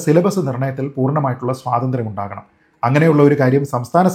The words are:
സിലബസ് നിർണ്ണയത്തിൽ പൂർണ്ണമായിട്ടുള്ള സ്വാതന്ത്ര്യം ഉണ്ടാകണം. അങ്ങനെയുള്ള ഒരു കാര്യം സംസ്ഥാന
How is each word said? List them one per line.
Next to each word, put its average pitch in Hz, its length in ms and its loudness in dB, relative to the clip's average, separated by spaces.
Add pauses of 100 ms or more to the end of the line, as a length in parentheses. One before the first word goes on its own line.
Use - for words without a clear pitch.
സിലബസ് 175 440 2
നിർണ്ണയത്തിൽ 131 480 -6
പൂർണ്ണമായിട്ടുള്ള 131 640 -2
സ്വാതന്ത്ര്യം 123 500 -4
ഉണ്ടാകണം. 101 340 -10 (380)
അങ്ങനെയുള്ള 147 460 4
ഒരു 143 140 2
കാര്യം 135 220 2 (100)
സംസ്ഥാന 147 400 0